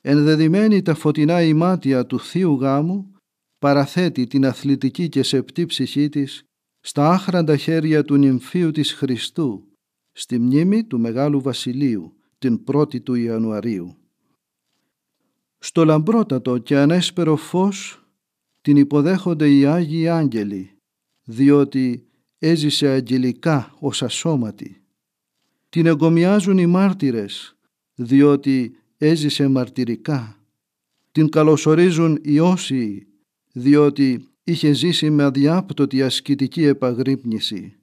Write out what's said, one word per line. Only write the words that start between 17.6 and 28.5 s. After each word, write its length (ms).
την 160
υποδέχονται 760
οι 160
Άγιοι 420
Άγγελοι, 640
διότι 840
έζησε 500
αγγελικά 920
ως 240
ασώματη. 760
Την 180
εγκομιάζουν 720
οι 80
μάρτυρες, 880
διότι 800